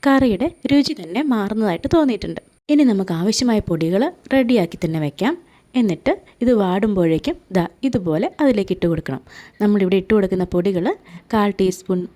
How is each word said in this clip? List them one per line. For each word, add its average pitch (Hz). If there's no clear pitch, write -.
കറിയുടെ 262
രുചി 285
തന്നെ 180
മാറുന്നതായിട്ട് 208
തോന്നിയിട്ടുണ്ട്. 220
ഇനി 294
നമുക്ക് 190
ആവശ്യമായ 220
പൊടികൾ 165
റെഡിയാക്കി 247
തന്നെ 160
വെക്കാം. 220
എന്നിട്ട് 220
ഇത് 240
വാടുമ്പോഴേക്കും 185
ദാ 175
ഇതുപോലെ 190
അതിലേക്ക് 220
ഇട്ട് 180
കൊടുക്കണം. 160
നമ്മളിവിടെ 196
ഇട്ട് 190
കൊടുക്കുന്ന 190
പൊടികൾ 180
കാൽ 208
ടീസ്പൂൺ 185